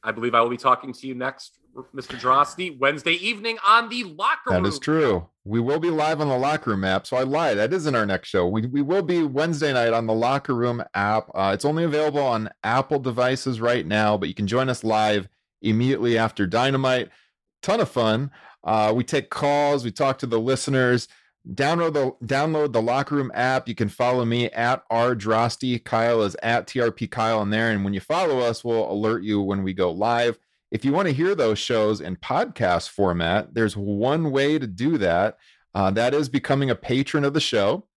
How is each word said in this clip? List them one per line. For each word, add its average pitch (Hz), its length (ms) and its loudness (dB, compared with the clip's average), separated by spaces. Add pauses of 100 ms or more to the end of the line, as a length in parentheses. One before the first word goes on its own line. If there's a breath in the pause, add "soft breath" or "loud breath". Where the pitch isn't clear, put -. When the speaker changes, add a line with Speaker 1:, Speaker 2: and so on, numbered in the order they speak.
Speaker 1:
I 110 80 -4
believe 117 240 -2
I 117 60 6
will 120 80 2
be 120 80 -6
talking 131 340 0
to 131 160 -14
you 131 80 -10
next, - 440 -10 (340)
Mister 131 240 -12
Droste, 139 600 0
Wednesday 147 360 0
evening 214 520 -4
on 226 240 4
The 240 140 -6
Locker 202 460 -4
Speaker 2:
That 190 80 2
Speaker 1:
Room. 180 80 0
Speaker 2:
is - 140 -2
true. 135 500 0 (160)
We 107 140 -2
will 135 200 0
be 170 100 0
live 156 320 0
on 147 80 0
The 131 80 0
Locker 139 340 -2
Room 98 120 0
app, 95 240 0
so 127 100 -2
I 127 60 2
lied. 135 340 0
That 113 160 0
isn't 156 220 -2
our 110 100 2
next 98 240 -4
show. 90 180 2
We, 110 180 -2
we 131 160 -2
will 170 200 0
be 170 220 0
Wednesday 147 500 0
night 117 200 2
on 117 120 0
The 110 80 0
Locker 123 420 0
Room 120 280 0 (100)
app. 104 400 0
Uh, 98 200 0
it's - 120 -4
only 156 180 0
available 151 380 0
on 113 280 0 (140)
Apple 135 360 0
devices 127 600 -2
right 120 260 0
now, 107 320 2
but 92 120 -4
you - 60 -10
can 104 120 -2
join 127 220 0
us 123 140 -4
live 107 440 2 (340)
immediately 117 560 2
after 110 280 0
Dynamite. 127 640 0 (520 soft breath)
Ton 214 180 0
of 208 100 0
fun. 120 400 0 (340 loud breath)
Uh, 107 320 2
we 123 80 0
take 139 260 -4
calls. 143 540 0
We 120 80 -4
talk 135 280 0
to 135 80 -6
the 113 120 0
listeners. 127 680 2 (380 soft breath)
Download 160 460 0
the, 139 200 0 (140)
download 147 460 0
the 113 100 2
Locker 131 340 0
Room 135 180 -2
app. 131 340 0
You 120 80 -6
can 107 140 0
follow 123 340 0
me 120 280 0
at 120 380 0
R 117 240 2
Drosty. 117 680 0
Kyle 117 380 2
is 101 200 -2
at 117 260 0
T - 120 -6
R 117 100 2
P - 160 -6
Kyle 113 340 0
on 101 100 -2
there. 113 220 0
And 101 120 0
when 98 100 -2
you 98 60 -4
follow 156 400 0
us, 117 240 -2
we'll 117 260 0
alert 104 340 0
you 104 180 2
when 98 200 -2
we 95 120 -2
go 92 180 2
live. 117 480 0 (320)
If 147 140 -4
you 139 80 2
wanna 190 180 0
hear 170 240 0
those 113 240 2
shows 110 400 0
in 87 160 -8
podcast 120 720 -2
format, 87 640 0
there's 107 220 0
one 117 560 -2
way 139 260 2
to 131 80 -4
do 117 340 -2
that. 92 380 2 (380 soft breath)
Uh, 98 160 2
that 120 220 2
is 143 160 0
becoming 135 400 0
a 120 60 2
patron 139 500 -2
of 143 80 0
the 151 80 0
show 113 560 0